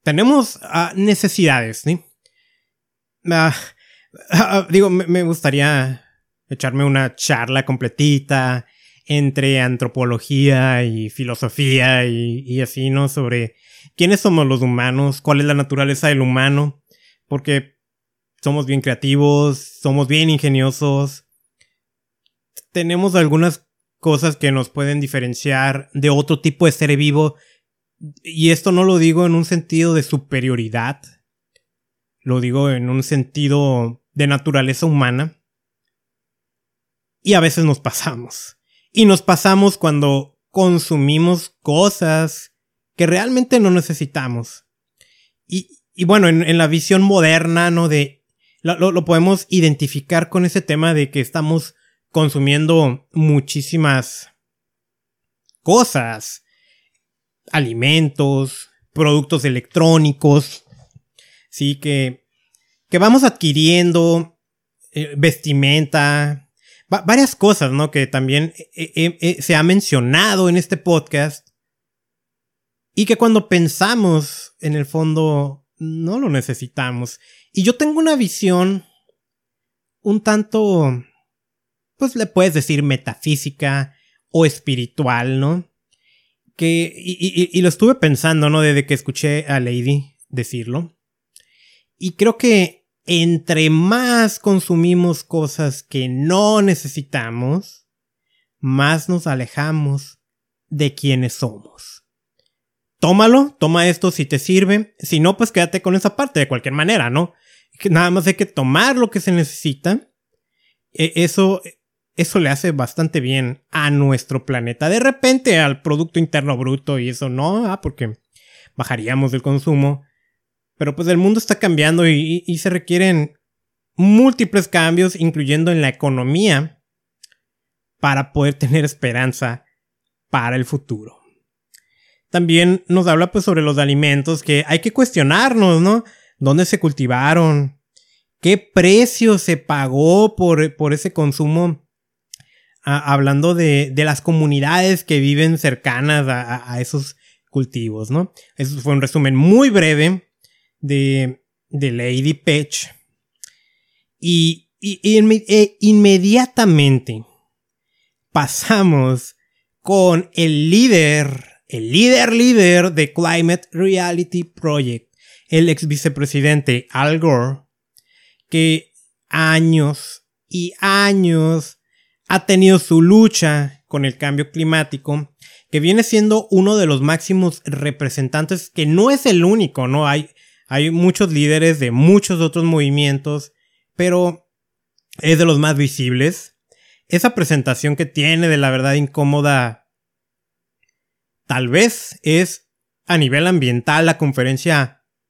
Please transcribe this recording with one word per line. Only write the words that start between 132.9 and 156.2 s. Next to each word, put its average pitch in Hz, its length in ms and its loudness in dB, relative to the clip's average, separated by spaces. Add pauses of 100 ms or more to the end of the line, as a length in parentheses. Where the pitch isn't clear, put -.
habla, 170 240 0
pues, 196 140 -4
sobre 165 160 0
los 147 160 -2
alimentos, 143 640 0
que 147 240 0
hay 160 120 0
que 214 120 -4
cuestionarnos, 196 920 2
¿no? 214 220 2 (340)
¿Dónde 139 280 2
se - 140 -4
cultivaron? 143 1040 0 (600)
¿Qué 190 160 4
precio 208 800 2
se 170 180 -2
pagó 151 800 0
por, 156 400 0
por 151 160 -2
ese 151 220 -4
consumo? 156 760 -2 (960)
Ah, 143 300 -2
hablando 139 420 2
de, 147 380 0
de 147 100 0
las 151 160 -2
comunidades 160 880 0
que 147 160 0
viven 151 360 2
cercanas 139 720 -2
a, 123 140 -4
a, 123 320 -10
a 123 80 -6
esos 139 340 -8 (340)
cultivos, 113 640 -6
¿no? 175 220 -4 (240)
Eso 139 240 -8
fue 143 100 -4
un 139 100 2
resumen 135 340 0
muy 202 340 6
breve 170 640 0 (480)
de, 135 640 -2 (240)
de 139 220 -4
Lady 127 420 -2
Pech. 147 600 -4 (1300)
Y, 165 600 -2
y, 196 220 -10
y 214 180 2
inme-, 214 280 4
e 208 320 2
inmediatamente 190 1500 2 (1080)